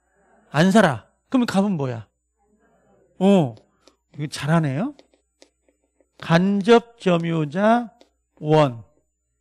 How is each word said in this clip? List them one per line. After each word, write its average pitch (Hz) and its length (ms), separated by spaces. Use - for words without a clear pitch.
안 175 220
살아. 185 360
그럼 247 160
갑은 196 280
뭐야? 127 340
어, 185 360
이거 143 120
잘하네요. 156 680
간접 202 800
점유자 170 920
원, 151 440